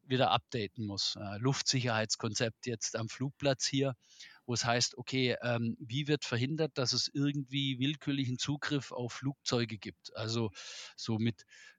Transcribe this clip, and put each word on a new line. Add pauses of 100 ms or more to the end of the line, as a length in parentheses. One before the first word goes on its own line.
wieder
updaten
muss.
Äh,
Luftsicherheitskonzept
jetzt
am
Flugplatz
hier, (520)
wo
es
heißt,
okay,
ähm,
wie
wird
verhindert,
dass
es
irgendwie
willkürlichen
Zugriff
auf
Flugzeuge
gibt?
Also (460)
so
mit (340)